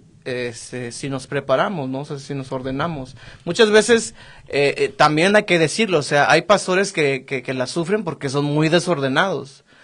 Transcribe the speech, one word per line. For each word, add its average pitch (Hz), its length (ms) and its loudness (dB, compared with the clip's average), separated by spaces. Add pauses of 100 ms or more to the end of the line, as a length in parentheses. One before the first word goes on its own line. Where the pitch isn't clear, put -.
(240)
este, 123 680 -8
si 143 160 -8
nos 135 180 -6
preparamos, 143 600 -2
¿no? 131 120 -6
O 143 40 -10
sea, 143 140 -10
si 139 160 -10
nos 135 180 -8
ordenamos. 135 640 -6 (300)
Muchas 208 240 2
veces, 220 440 2 (340)
eh, 139 280 2
eh, 139 140 0
también 156 460 4
hay 208 80 4
que 175 140 2
decirlo, 170 400 2
o 147 40 2
sea, 143 280 2
hay 160 120 6
pastores 190 500 2
que, 139 320 0
que, 135 180 -6
que 135 120 -6
la 127 120 -2
sufren 180 380 -4
porque 151 240 -6
son 143 160 0
muy 151 240 2
desordenados. 160 960 0 (200)